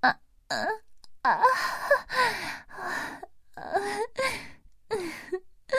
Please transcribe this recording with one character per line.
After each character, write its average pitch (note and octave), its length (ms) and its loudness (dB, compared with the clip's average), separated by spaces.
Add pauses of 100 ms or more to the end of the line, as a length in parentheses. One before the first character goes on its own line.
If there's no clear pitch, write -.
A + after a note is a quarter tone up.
あ、 G#3+ 160 4 (300)
あ、 - 200 -2 (540)
あ、 G3 200 4 (2250)
あ、 - 240 -2 (2000)